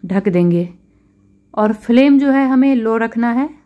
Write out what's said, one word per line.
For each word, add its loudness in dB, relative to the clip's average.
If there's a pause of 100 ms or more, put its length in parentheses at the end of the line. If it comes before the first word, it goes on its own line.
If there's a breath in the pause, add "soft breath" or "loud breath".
ढक -2
देंगे 0 (840)
और -2
फ्लेम 2
जो 0
है 0
हमें 2
लो -2
रखना -4
है -4 (160)